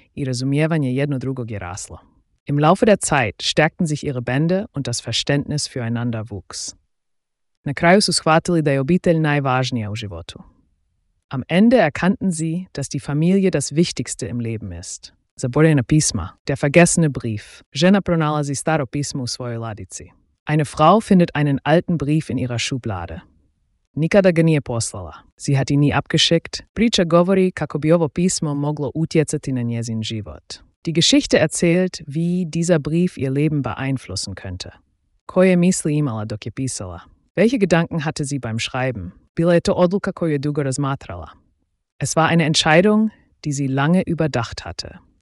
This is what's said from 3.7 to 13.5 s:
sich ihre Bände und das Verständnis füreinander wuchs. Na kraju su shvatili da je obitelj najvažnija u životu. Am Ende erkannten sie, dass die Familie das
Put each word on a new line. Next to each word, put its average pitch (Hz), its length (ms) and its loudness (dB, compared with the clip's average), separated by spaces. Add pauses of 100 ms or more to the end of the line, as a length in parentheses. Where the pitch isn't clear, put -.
sich 151 160 -4
ihre 127 180 -6
Bände 165 520 0
und 139 140 -6
das 120 140 -6
Verständnis 143 680 -4
füreinander 117 540 -4
wuchs. - 520 -12 (880)
Na 143 100 -4
kraju 180 280 4
su 180 120 -2
shvatili 165 480 2
da 147 100 0
je 139 80 2
obitelj 165 400 2
najvažnija 131 720 0
u 104 40 -6
životu. 98 480 -12 (840)
Am 127 180 -6
Ende 220 300 6
erkannten 185 540 0
sie, 160 420 -4
dass - 160 -6
die 143 120 -6
Familie 180 480 2
das 156 220 -2